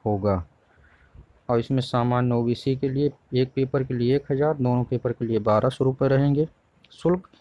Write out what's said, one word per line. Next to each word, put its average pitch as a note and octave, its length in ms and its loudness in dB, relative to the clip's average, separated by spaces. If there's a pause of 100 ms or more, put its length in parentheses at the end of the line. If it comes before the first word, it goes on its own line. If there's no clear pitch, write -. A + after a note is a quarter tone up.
होगा G2+ 380 0 (1080)
और A#2+ 100 2
इसमें B2+ 220 -2
सामान्य B2 540 0
ओबीसी A#2+ 400 -2
के C3+ 140 -4
लिए C#3 220 -2 (220)
एक C3 220 0
पेपर C3+ 280 -2
के C3 100 -6
लिए B2 220 2
एक C#3+ 160 -4
हज़ार, D3 220 0
दोनों B2 300 0
पेपर A#2+ 280 -4
के A#2 140 -4
लिए A2+ 140 0
बारह G#2+ 300 2
सौ C3 140 -2
रुपये C3 260 0
रहेंगे C#3+ 380 2 (440)
शुल्क। F3+ 380 -4 (120)